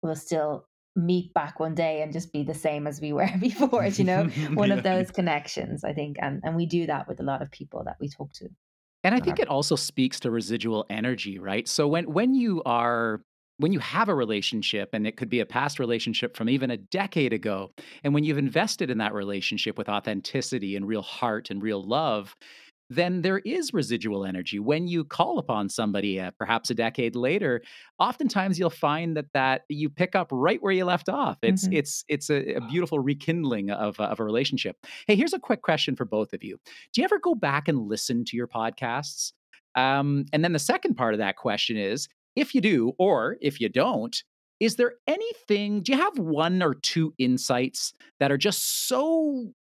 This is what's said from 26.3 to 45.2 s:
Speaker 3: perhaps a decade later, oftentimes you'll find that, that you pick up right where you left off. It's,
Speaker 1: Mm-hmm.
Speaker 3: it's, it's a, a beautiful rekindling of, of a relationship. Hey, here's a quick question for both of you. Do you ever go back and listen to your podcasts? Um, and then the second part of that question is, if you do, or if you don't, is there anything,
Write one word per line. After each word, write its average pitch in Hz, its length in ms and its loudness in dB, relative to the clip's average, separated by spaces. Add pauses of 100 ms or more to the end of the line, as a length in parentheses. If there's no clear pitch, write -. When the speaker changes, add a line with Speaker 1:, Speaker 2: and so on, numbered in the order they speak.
Speaker 3:
perhaps 113 300 0
a 123 60 0
decade 117 420 0
later, 131 460 0 (360)
oftentimes 196 600 0
you'll 175 100 2
find 160 480 0
that, 147 160 -4
that 131 380 2
you 151 180 -2
pick 175 260 0
up 180 160 2
right 143 320 2
where 196 100 2
you 185 120 4
left 180 240 2
off. - 340 0
It's, 190 220 4
Speaker 1:
Mm-hmm. 185 100 2
Speaker 3:
it's, 147 340 -2
it's 147 220 -2
a, 143 240 0
a - 60 -2
beautiful 156 380 0
rekindling 139 720 0
of, 104 280 -2
of 104 220 -2
a 110 40 0
relationship. 110 520 -2 (300)
Hey, 208 100 6
here's 285 160 4
a 370 60 -2
quick - 240 -2
question 147 340 2
for 127 80 -2
both 107 300 -2
of - 100 -8
you. 95 140 -12 (340)
Do - 80 2
you 339 40 4
ever 381 140 2
go 349 160 2
back 147 340 0
and 147 100 2 (100)
listen 117 380 -2
to - 100 -6
your 117 120 -2
podcasts? 117 840 -4 (420)
Um, 139 580 4
and 156 120 4
then 175 80 2
the 156 60 2
second 320 380 2
part 113 180 2
of 104 40 -2
that 101 180 0
question 107 420 -2
is, 104 300 -2 (280)
if - 180 0
you 254 60 4
do, 143 380 4
or 180 420 4
if 143 200 0
you 113 100 2
don't, 165 520 0 (380)
is 226 160 2
there 240 180 2 (120)
anything, 208 760 0